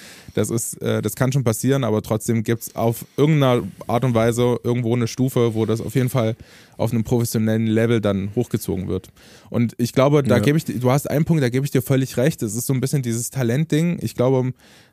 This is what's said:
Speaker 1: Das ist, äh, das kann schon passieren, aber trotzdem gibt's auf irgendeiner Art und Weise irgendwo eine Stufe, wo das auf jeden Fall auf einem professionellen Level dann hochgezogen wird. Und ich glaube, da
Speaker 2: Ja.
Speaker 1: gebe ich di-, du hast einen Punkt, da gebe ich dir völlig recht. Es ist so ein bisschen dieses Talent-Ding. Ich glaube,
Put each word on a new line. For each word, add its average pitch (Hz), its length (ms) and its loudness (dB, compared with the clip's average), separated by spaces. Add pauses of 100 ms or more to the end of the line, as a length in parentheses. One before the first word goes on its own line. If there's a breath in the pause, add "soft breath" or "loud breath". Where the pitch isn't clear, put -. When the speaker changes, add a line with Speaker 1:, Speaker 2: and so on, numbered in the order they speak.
(360 loud breath)
Speaker 1:
Das 110 160 0
ist, - 320 -4
äh, 110 180 0
das 107 140 -4
kann 131 160 0
schon 139 120 0
passieren, 127 400 0
aber 107 200 0
trotzdem 113 400 -2
gibt's - 320 -4
auf 117 300 0 (120)
irgendeiner 135 460 2 (240)
Art 120 180 0
und 127 80 2
Weise 117 500 2
irgendwo 120 320 0
eine 120 120 0
Stufe, 123 480 0
wo 110 100 0
das 110 160 -2
auf - 140 -6
jeden 123 140 2
Fall 113 260 0 (420 loud breath)
auf 113 140 -2
einem 117 120 0
professionellen 113 600 0
Level 113 360 2
dann 98 340 0
hochgezogen 95 520 -4
wird. 92 200 -6 (420 loud breath)
Und 117 300 0
ich 120 140 -2
glaube, 143 280 4
da 127 140 2
Speaker 2:
Ja. 101 80 4
Speaker 1:
gebe 147 160 2
ich - 60 -4
di-, - 140 -6
du 123 120 2
hast 143 180 0
einen 151 160 0
Punkt, 160 160 2
da 123 80 2
gebe 131 160 0
ich 147 60 -8
dir 131 100 2
völlig 135 360 0
recht. 127 260 0
Es 104 100 -4
ist 120 140 -4
so 139 60 0
ein 131 60 0
bisschen 135 220 -2
dieses 120 300 -4
Talent-Ding. 151 680 0
Ich - 120 -4
glaube, 127 380 2 (420 soft breath)